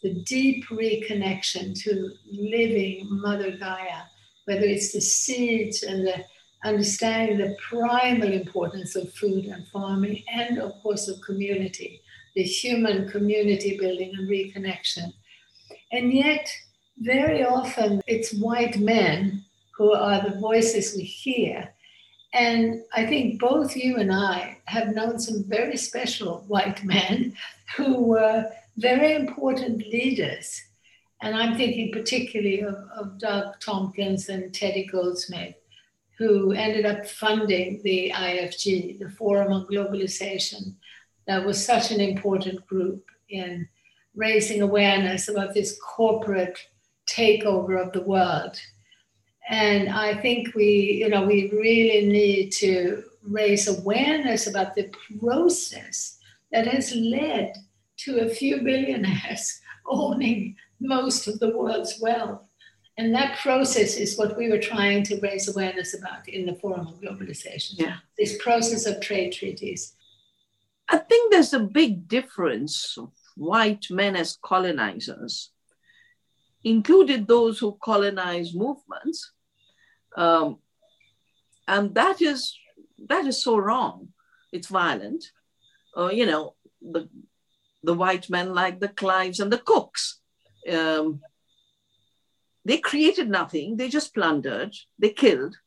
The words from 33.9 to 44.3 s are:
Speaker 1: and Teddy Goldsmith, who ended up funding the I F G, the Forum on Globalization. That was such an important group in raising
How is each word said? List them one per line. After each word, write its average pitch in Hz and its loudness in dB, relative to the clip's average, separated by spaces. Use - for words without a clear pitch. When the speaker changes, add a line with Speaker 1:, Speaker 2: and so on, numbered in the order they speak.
Speaker 1:
and 190 -8
Teddy 196 -2
Goldsmith, 180 -4
who 196 4
ended 214 0
up 208 -2
funding 202 0
the 185 0
I 180 -2
F 180 -4
G, 180 -2
the 190 -10
Forum 202 2
on 190 -2
Globalization. 196 -4
That 185 0
was - -2
such 233 2
an 214 0
important 190 0
group 190 -2
in 180 -8
raising 214 2